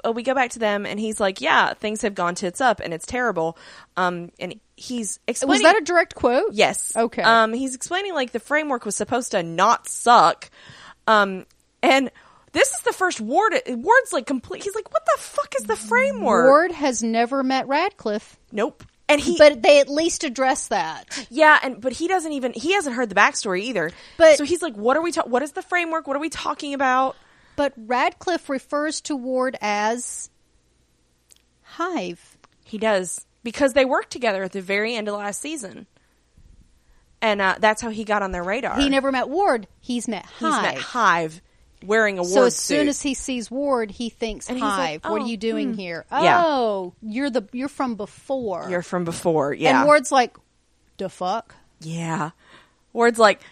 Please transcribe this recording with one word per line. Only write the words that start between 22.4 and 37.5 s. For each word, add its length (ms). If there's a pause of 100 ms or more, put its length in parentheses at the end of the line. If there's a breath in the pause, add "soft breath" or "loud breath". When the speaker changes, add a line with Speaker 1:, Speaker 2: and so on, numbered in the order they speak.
Speaker 1:
he 180
hasn't 240
heard 140
the 60
backstory 480
either. 280 (260 loud breath)
Speaker 2:
But 200
Speaker 1:
So 80
he's 160
like, 140
"What 200
are 80
we 80
ta-, 140
what 180
is 80
the 100
framework? 460
What 80
are 60
we 80
talking 440
about?" 440 (400 soft breath)
Speaker 2:
But 180
Radcliffe 760
refers 520
to 140
Ward 460
as 680 (1300)
Hive. 720 (260)
Speaker 1:
He 140
does. 480 (180)
Because 300
they 120
worked 260
together 320
at 100
the 80
very 340
end 120
of 80
last 260
season. 440 (1400)
And, 200
uh, 180